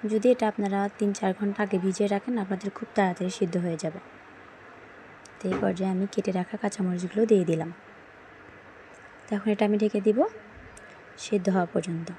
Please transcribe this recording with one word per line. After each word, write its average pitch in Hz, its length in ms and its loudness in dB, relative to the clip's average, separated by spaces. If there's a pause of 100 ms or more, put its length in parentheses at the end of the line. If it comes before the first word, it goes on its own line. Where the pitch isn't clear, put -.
(120)
যদি 214 180 4
এটা 240 180 4
আপনারা 202 300 -2 (200)
তিন 202 140 2
চার 196 220 0
ঘন্টা 202 280 -2
আগে 202 160 0
ভিজিয়ে 190 300 2
রাখেন, 202 300 -2
আপনাদের 196 320 -4
খুব - 240 -12
তাড়াতাড়ি 185 360 2
সিদ্ধ 175 260 -2
হয়ে 170 260 -2
যাবে। 165 180 -6 (1400)
তো - 120 -18
এই 185 120 -2
পর্যায়ে 190 300 0
আমি 185 160 0
কেটে 196 260 -2
রাখা 180 240 -4
কাঁচামরিচগুলো 185 680 -2
দিয়ে 208 200 6
দিলাম। 160 260 -2 (1500)
তো - 100 -10
এখন 202 160 -2
এটা 208 180 2
আমি 208 100 2
ঢেকে 208 220 2
দিব 214 180 4 (1000)
সিদ্ধ 190 300 -2
হওয়া 185 260 2
পর্যন্ত। 165 340 -4 (100)